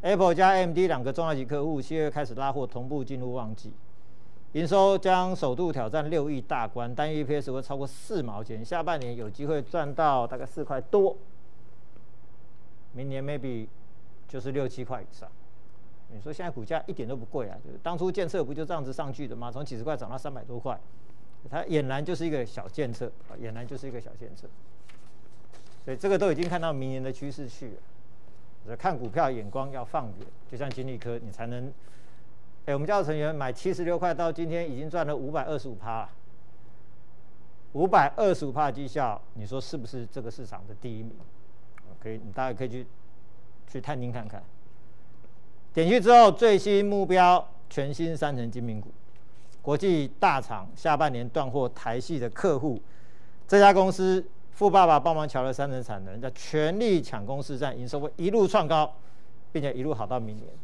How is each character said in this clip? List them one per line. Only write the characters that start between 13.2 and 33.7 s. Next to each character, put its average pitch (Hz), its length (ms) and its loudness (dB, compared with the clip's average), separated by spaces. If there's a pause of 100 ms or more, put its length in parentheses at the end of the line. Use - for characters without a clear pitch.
maybe 127 440 -2 (600)
就 135 120 -4
是 127 120 -2
六 135 160 0
七 127 160 -4
块 117 160 -4
以 92 120 -6
上。 - 180 -6 (800)
你 107 100 -6
说 147 140 -4
现 180 100 -6
在 175 60 -2
股 123 160 -4
价 160 220 0
一 - 60 -4
点 123 140 -4
都 131 80 -4
不 120 100 -6
贵 123 220 -4
啊， 95 160 -6
就 71 80 -6
是 - 120 -6
当 170 120 -2
初 180 160 0
建 190 160 -2
设 170 160 0
不 127 80 -4
就 156 140 -4
这 165 80 -4
样 156 100 -2
子 131 80 -4
上 135 220 -4
去 139 140 -4
的 113 80 -6
吗？ 120 160 -6
从 135 120 -4
几 131 140 -6
十 113 60 -4
块 151 120 -2
涨 113 140 -6
到 113 80 -6
三 135 160 -6
百 113 100 -8
多 117 160 -6
块， 120 160 -4 (720)
它 156 140 -4
俨 147 240 2
然 135 160 -2
就 175 100 -2
是 160 120 -2
一 165 40 0
个 139 160 0
小 98 220 -6
建 123 260 -2
设， 113 140 -4 (220)
啊， - 100 -6
俨 113 140 -4
然 117 120 -6
就 131 120 -6
是 131 100 -6
一 135 40 -4
个 120 100 -4
小 - 180 -6
建 113 160 -6
设。 - 120 -6 (1400)
所 131 80 -4
以 131 40 -4
这 190 120 2
个 196 80 6
都 196 140 4
已 147 40 4
经 170 140 0
看 175 100 0
到 165 140 0
明 131 160 -2
年 131 120 -2
的 131 100 -2
趋 143 200 -4
势 135 160 -4
去 123 200 -4
了。 101 100 -6 (840)
所 107 80 -4
以 120 40 -4
看 175 200 0
股 120 140 -4
票 135 220 2
眼 110 180 -4
光 135 220 -2
要 131 120 -4
放 135 220 -2 (140)
远， 95 80 -6 (240)
就 127 40 -6
像 135 140 -4
金 127 160 -4
利 131 100 -4
科， 117 220 -4
你 110 140 -6
才 113 160 -4
能， 123 260 -4 (920)
哎， 143 100 0
我 - 20 2
们 147 80 0
家 202 140 4
的 185 40 2
成 151 140 0
员 151 160 0
买 139 180 -2
七 180 220 -2